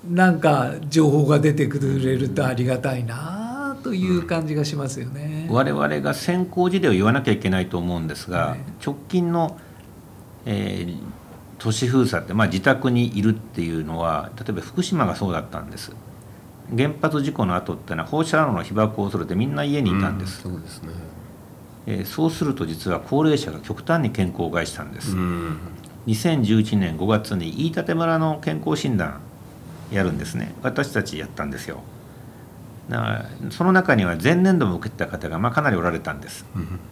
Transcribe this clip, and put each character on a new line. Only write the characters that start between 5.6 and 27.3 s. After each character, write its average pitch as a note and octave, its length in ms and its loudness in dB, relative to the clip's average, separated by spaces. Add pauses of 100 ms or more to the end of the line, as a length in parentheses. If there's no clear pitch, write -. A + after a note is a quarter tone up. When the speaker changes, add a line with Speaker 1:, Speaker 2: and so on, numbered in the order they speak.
Speaker 2:
々 D3 300 0
が C#3+ 120 0
先 F3 320 0
行 F3+ 240 2
事 F#3 120 2
例 D#3+ 100 6
を - 20 6
言 F#2+ 120 6
わ A2+ 80 6
な C3+ 100 2
き - 60 0
ゃ A2 40 4
い G2+ 60 2
け F#2+ 100 0
な F#2 120 2
い F2+ 100 -4
と F2+ 80 -2
思 F2 180 -2
う E2+ 40 -2
ん D#2+ 60 -4
で D2+ 80 -4
す - 160 -12
が、 E2+ 180 2
Speaker 1:
は - 80 -4
い。 - 20 -10 (260)
Speaker 2:
直 C#3+ 120 -2 (120)
近 F3 240 2
の、 E3 240 0 (880)
え G2 440 -2
ー、 E2+ 80 -8 (600)
都 A2 140 0
市 B2 140 0
封 B2+ 180 6
鎖 - 180 0
っ - 40 -10
て、 F2+ 80 -6
ま A2 100 4
あ、 - 40 4
自 F#2 120 0
宅 C3 300 4
に A#2+ 260 2
い G2+ 60 0
る A2 80 6
っ - 20 4
て A2 300 -4
い E2 80 -2 (100)
う - 20 -6
の D#2+ 160 -6
は、 E2 380 -2
例 - 140 -12
え - 20 -4
ば F2 80 -4
福 - 220 -4
島 D#3 240 2
が E2 100 0
そ F#2+ 140 -2
う - 20 0
だ D#2+ 60 0
っ D#2 100 -6
た D#2+ 120 -8
ん D2 100 -12
で D2 80 -12
す。 - 140 -14 (840)
原 C#3 140 4 (100)
発 D3+ 220 2
事 C#3+ 100 0
故 A2 140 2
の F2+ 100 2
後 F2+ 180 -2
っ - 20 -8
て - 180 -8
の D#2 80 -4
は D#2 40 -4
放 D#3 180 0
射 D#3 180 4
能 C#3 100 2
の E2+ 100 0
被 - 120 -8
曝 A2 280 2
を - 20 2
恐 F#2+ 140 -2
れ E2 80 -2
て F2 80 -4
み A2 120 2
ん C#3+ 80 -2
な D3 100 -2
家 C#3+ 160 0
に G#2+ 100 4
い F#2+ 120 2
た F#2+ 80 2
ん F#2+ 80 -2
で F#2 80 -4
す。 - 200 -10
Speaker 3:
う F#2 40 -6
ん、 F2+ 40 -6
そ E2+ 40 -8
う D#2+ 40 -12
で D#2+ 60 -14
す - 140 -16
ね。 D#2+ 60 -12 (1000)
Speaker 2:
え G2 160 -2
ー、 G2 40 -6
そ D#3 200 0
う D#3+ 40 4
す D#3+ 140 -2
る C#3 100 0
と E2+ 120 -2
実 D#2+ 240 -4
は E2+ 100 0
高 C#3+ 240 2
齢 D3+ 140 4
者 - 140 -4
が - 80 -10
極 - 260 -8
端 E3 160 2
に A2+ 80 2
健 F#2 220 0
康 - 100 -4
を D#2+ 80 -2
害 E2 160 0
し - 60 -8
た - 100 -10
ん D2 100 -10
で D#2 80 -12
す。 F#2+ 160 -4
Speaker 3:
う - 20 0
ん。 F2 380 -2 (480)
Speaker 2:
二 A2+ 100 2
千 D3+ 280 2
十 A2 180 6
一 G#2+ 160 2
年 E2+ 220 0
五 F#2 80 0
月 G#2+ 300 2